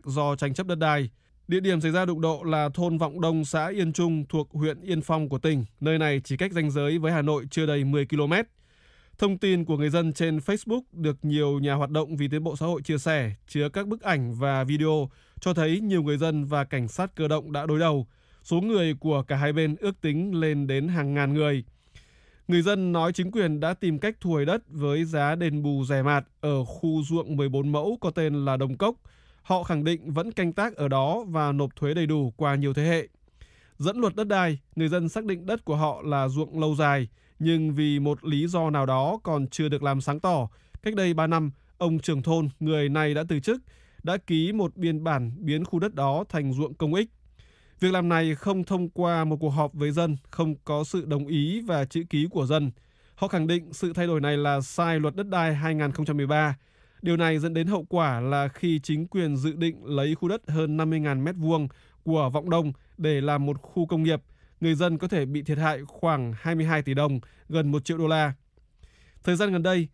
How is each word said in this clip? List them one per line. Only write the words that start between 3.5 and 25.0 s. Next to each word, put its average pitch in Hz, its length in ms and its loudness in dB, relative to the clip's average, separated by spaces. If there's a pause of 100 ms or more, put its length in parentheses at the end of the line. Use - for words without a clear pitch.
Yên 190 240 -2
Trung 165 360 0
thuộc 156 240 -4
huyện 156 280 -2
Yên 175 220 -2
Phong 156 260 0
của 135 100 -2
tỉnh. 143 260 2 (160)
Nơi 156 180 2
này 147 260 2
chỉ 135 120 -4
cách 185 160 -2
ranh 156 180 0
giới 147 280 0
với 156 140 0
Hà 156 100 2
Nội 143 280 0
chưa 160 160 0
đầy 143 180 0
mười 139 220 2
ki-lô-mét. 156 400 2 (720)
Thông 196 200 2
tin 185 260 2
của 160 120 0
người 147 140 0
dân 165 220 2
trên 160 260 0
Facebook 220 440 -2 (100)
được 151 300 -2
nhiều 147 360 2
nhà 143 160 0
hoạt 143 160 0
động 151 260 -2
vì 143 120 -2
tiến 151 160 -2
bộ 151 120 -4
xã 156 100 -4
hội 170 160 -4
chia 151 160 -2
sẻ, 135 360 0 (140)
chứa 147 200 -2
các 196 200 -4
bức 220 120 -6
ảnh 127 340 -2
và 135 300 0
video 151 440 0 (320)
cho 180 140 0
thấy 165 260 2
nhiều 190 220 2
người 147 160 0
dân 156 260 0
và 143 200 0
cảnh 123 240 -4
sát 185 280 -4
cơ 151 120 -2
động 151 240 -2
đã 147 140 -4
đối 151 120 2
đầu. 151 280 2 (360)
Số 175 180 0
người 185 340 2
của 143 280 0
cả 139 140 -2
hai 143 160 2
bên 156 240 0
ước 202 240 -4
tính 165 400 0
lên 147 260 0
đến 139 220 0
hàng 147 260 -2
ngàn 143 200 2
người. 147 300 0 (840)
Người 175 140 4
dân 185 300 2
nói 170 200 2
chính 185 180 -2
quyền 170 300 0
đã 165 140 0
tìm 165 240 0
cách 214 220 -2
thu 175 100 -2
hồi 147 160 2
đất 208 220 0
với 147 360 0